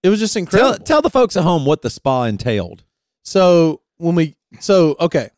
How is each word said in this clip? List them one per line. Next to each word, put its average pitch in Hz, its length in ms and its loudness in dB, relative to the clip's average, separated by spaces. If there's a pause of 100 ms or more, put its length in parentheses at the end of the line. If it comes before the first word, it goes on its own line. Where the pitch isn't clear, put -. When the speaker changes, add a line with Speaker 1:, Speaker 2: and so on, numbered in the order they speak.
Speaker 1:
it 185 60 2
was 208 100 0
just 220 160 -4
incredible. 220 400 0
Speaker 2:
Tell, - 100 -18
tell 302 160 2
the 311 80 -2
folks 254 280 0
at 180 60 0
home 160 220 0
what 151 160 0
the - 80 -6
spa 127 340 -4
entailed. 104 600 -6 (400)
Speaker 1:
So 175 580 2 (160)
when 170 180 -2
we, 160 200 -2 (240)
so, 170 400 2
okay. 156 380 -2